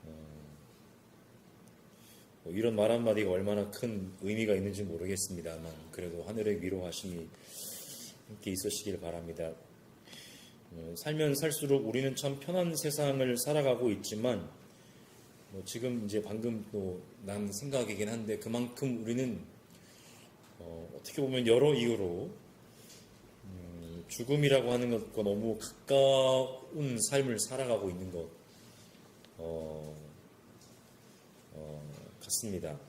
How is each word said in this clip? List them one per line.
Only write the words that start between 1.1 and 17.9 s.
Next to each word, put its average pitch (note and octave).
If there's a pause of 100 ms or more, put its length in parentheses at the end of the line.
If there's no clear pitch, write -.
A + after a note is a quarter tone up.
뭐 E2
이런 A2
말 G#2+
한마디가 A2
얼마나 G2+
큰 G2+ (100)
의미가 G#2+
있는지 G2
모르겠습니다만 E2 (200)
그래도 F2
하늘의 G#2
위로하심이 F2+ (1000)
함께 G#2
있으시길 F#2+
바랍니다. E2 (1160)
어, E2
살면 D3+
살수록 C#3
우리는 C3
참 C#3
편한 F3
세상을 C#3
살아가고 B2+
있지만, G#2+ (1000)
뭐 F#2+
지금 A#2+
이제 G2+
방금 A2
또 F#2 (240)
난 G2+
생각이긴 G#2+